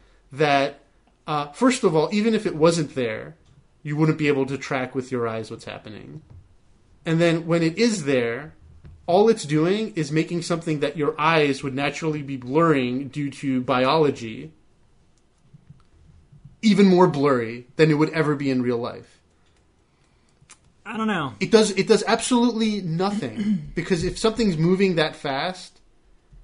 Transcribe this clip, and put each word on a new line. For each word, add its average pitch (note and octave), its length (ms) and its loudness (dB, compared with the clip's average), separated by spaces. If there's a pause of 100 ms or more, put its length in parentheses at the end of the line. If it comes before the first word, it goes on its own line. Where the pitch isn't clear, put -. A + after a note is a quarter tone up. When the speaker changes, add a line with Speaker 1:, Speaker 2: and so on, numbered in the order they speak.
(320)
Speaker 1:
that, C#3+ 500 0 (440)
uh, D3 220 -4
first B3 360 0
of E3+ 120 2
all, D#3+ 180 2
even A3 220 2
if G#3 100 -2
it F3 100 -4
wasn't D#3+ 380 2
there, B2 440 -6 (440)
you D3 140 -6
wouldn't D#3 240 2
be D3 80 0
able C3+ 180 2
to C3+ 100 -8
track B2+ 380 -6
with B2+ 180 -6
your A#2 160 -2
eyes A2+ 220 -8
what's - 160 -14
happening. A2+ 560 -16 (840)
And E3 120 2
then E3 280 2
when E3 160 2
it E3 160 0
is G#3+ 260 0
there, B2+ 480 -2 (540)
all G3+ 220 4
it's A3 160 2
doing F3 500 0
is D3+ 160 -4
making E3 320 -2
something D#3+ 380 -4
that C#3 160 -2
your D3 220 -2
eyes D3+ 440 2
would C3+ 100 -6
naturally D3 480 -4
be C#3 160 -10
blurring C3 720 2
due C#3+ 220 -6
to C3 300 -2
biology C3 920 0 (2000)
even G3+ 240 6
more F3+ 220 8
blurry B2+ 680 0
than D#3 140 6
it D3+ 60 4
would D3+ 160 2
ever D3+ 240 0
be C3+ 160 -4
in B2+ 100 0
real A#2+ 160 -2
life. A2+ 420 -10 (1700)
Speaker 2:
I G#3+ 120 -10
don't A3 100 -2
know. D#3 320 -2
Speaker 1:
It F#3 120 -2
does, G#3+ 200 6
it F#3+ 160 -2
does G3+ 200 4
absolutely A3 760 0
nothing, F#3+ 880 -4
<clears throat> - 40 -10
because F3 280 -2
if F3+ 140 -4
something's G#3+ 400 0
moving F3+ 380 2
that D3+ 200 0
fast, D3 640 -8 (640)